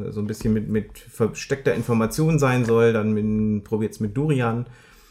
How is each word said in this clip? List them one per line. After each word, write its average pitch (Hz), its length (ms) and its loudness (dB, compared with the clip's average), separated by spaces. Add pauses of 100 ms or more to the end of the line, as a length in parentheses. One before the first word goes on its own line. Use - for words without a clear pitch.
(120)
so 107 80 -6
ein 104 60 -4
bisschen 110 280 -2
mit, 107 160 -2
mit 107 280 -4
versteckter - 760 -2
Information 123 640 0
sein 127 260 2
soll, 117 300 4
dann 107 180 0
mit, 107 520 0
probiert's 107 360 -4
mit 107 160 -4
Durian. 127 480 0 (460)